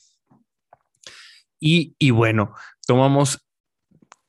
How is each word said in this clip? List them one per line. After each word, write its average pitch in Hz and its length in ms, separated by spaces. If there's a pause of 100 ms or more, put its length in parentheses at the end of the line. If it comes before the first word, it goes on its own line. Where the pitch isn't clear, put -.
(1600)
Y, 160 400
y 139 120
bueno, 110 440 (320)
tomamos, 135 600 (840)